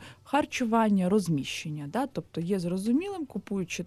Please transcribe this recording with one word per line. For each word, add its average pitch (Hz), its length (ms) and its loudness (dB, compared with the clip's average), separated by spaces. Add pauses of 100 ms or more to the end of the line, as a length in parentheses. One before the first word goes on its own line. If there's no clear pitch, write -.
(240)
харчування, 226 840 2
розміщення. 156 840 0
Да? 262 140 0
Тобто - 340 -8
є 185 180 0
зрозумілим, 240 680 0
купуючи 190 600 -4